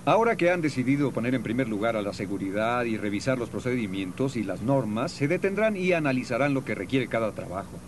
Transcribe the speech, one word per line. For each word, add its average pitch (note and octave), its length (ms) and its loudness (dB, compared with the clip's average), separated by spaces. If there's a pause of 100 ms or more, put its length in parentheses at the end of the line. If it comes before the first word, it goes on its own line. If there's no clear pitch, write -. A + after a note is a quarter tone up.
Ahora A3 300 4
que E3+ 140 4
han F3+ 120 2
decidido C#3 500 2
poner A#2+ 240 0
en A#2 80 0
primer A#2 260 0
lugar A2 260 0
a G#2+ 60 0
la G2 120 -2
seguridad G2+ 720 -2
y A2+ 120 0
revisar G#2 400 0
los A#2 120 -4
procedimientos G#2 880 -2
y A2 80 -2
las F#2 180 -6
normas, A#2+ 500 0
se C#3+ 160 -2
detendrán G3 500 2
y F3+ 160 2
analizarán C3+ 600 2
lo C3+ 120 0
que A#2 80 -4
requiere G2+ 340 0
cada A2+ 240 0
trabajo. - 380 -8 (180)